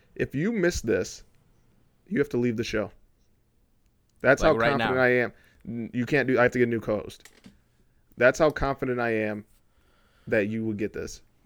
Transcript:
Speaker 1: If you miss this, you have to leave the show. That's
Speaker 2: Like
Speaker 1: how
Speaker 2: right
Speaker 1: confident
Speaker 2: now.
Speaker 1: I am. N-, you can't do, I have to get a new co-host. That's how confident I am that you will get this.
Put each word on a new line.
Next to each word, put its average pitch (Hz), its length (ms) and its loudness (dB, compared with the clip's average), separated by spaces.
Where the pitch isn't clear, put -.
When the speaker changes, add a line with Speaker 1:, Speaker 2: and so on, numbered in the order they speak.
Speaker 1:
If - 200 -4
you 170 160 0
miss 180 300 0
this, - 420 -2
you 185 120 -2
have 143 100 0
to - 80 -4
leave 120 200 0
the 117 60 -4
show. 107 280 -4
That's 135 220 4
Speaker 2:
Like 160 100 6
Speaker 1:
how 113 40 2
Speaker 2:
right 113 140 2
Speaker 1:
confident 127 240 0
Speaker 2:
now. 131 60 2
Speaker 1:
I 127 80 4
am. 123 240 2
N-, 117 260 -8
you 123 120 -2
can't 135 220 0
do, 127 120 2
I 120 40 6
have 123 80 4
to 131 80 -2
get 120 80 4
a 117 40 -2
new 113 80 -2
co-host. - 500 -8
That's 127 220 4
how 156 100 4
confident 135 500 -4
I 117 160 0
am 107 300 -4
that 110 200 2
you 113 160 -4
will 110 100 -4
get 101 200 -6
this. - 280 -10